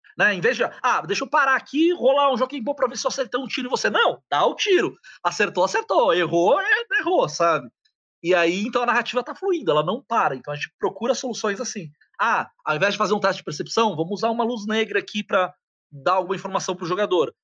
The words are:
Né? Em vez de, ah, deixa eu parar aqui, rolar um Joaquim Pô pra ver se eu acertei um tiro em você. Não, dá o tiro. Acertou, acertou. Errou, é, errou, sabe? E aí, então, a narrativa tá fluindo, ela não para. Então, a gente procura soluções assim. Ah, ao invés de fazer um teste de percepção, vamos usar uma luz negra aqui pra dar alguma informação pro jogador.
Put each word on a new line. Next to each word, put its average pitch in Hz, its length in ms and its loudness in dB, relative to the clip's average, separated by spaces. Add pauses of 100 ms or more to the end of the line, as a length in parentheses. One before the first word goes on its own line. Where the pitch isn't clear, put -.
(160)
Né? 196 200 2
Em 175 60 -6
vez 226 160 2
de, 226 60 -2
ah, 208 420 0
deixa 165 180 -4
eu 254 60 -6
parar 269 260 4
aqui, 311 380 2
rolar 269 380 4
um 254 60 0
Joaquim 254 260 -2
Pô 277 120 -4
pra 262 120 0
ver 240 100 -10
se - 80 -6
eu 269 40 0
acertei 247 300 -4
um 262 80 -6
tiro 254 200 -6
em 247 40 -10
você. 214 180 0
Não, 415 400 2
dá 147 160 2
o - 100 0
tiro. 269 400 2 (280)
Acertou, 180 400 0
acertou. 247 500 2
Errou, 175 480 2
é, 440 240 0 (140)
errou, 320 280 2
sabe? 151 400 0 (540)
E 170 120 0
aí, 175 280 2
então, 247 220 -2
a - 20 0
narrativa 240 380 0
tá 294 100 -10
fluindo, 330 380 -2
ela 151 120 4
não 175 200 -4
para. 175 320 0
Então, 147 180 -10
a - 20 -6
gente 147 220 -10
procura 226 380 -2
soluções 214 440 -4
assim. 190 320 -10 (280)
Ah, 208 300 0 (140)
ao 156 120 -2
invés 190 180 0
de 196 40 -6
fazer 202 160 0
um 214 60 0
teste 190 180 0
de - 60 -16
percepção, 190 520 -2
vamos 165 180 -4
usar 208 160 -2
uma 233 140 0
luz 226 220 -4
negra 214 340 -2
aqui 208 240 -6
pra 185 300 0 (360)
dar 143 240 -2
alguma 190 220 0
informação 190 400 -4
pro 180 100 -8
jogador. 180 480 0 (100)